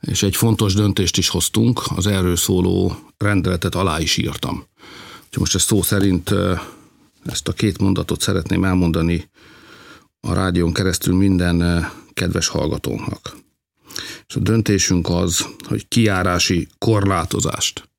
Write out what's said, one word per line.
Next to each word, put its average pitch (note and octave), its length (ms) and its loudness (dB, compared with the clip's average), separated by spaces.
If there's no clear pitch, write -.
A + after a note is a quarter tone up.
És - 220 -2
egy G2 140 0
fontos A2 380 2
döntést G2+ 420 2
is - 120 0
hoztunk, A2+ 540 0
az F#2 100 -2
erről F#2 300 2
szóló F#2 600 2
rendeletet F#2 580 0
alá E2 260 0
is - 160 0
írtam. - 480 -4
Úgyhogy - 220 -10
most - 160 0
ezt F#2 120 0
szó G2+ 160 4
szerint, F#2+ 480 2
ö, F#2+ 240 2
ezt - 240 -6
a - 40 -4
két G2+ 260 0
mondatot F2+ 420 0
szeretném F2+ 440 0
elmondani E2+ 640 2
a F2 60 -2
rádión F2+ 400 0
keresztül F2+ 420 0
minden, F2+ 460 4
ö, F2 200 2
kedves F2 360 -2
hallgatónak. - 880 -6
És - 60 -16
a - 60 -2
döntésünk G2 680 2
az, F2 380 0
hogy G#2+ 200 -6
kijárási F#2 800 2
korlátozást - 1120 0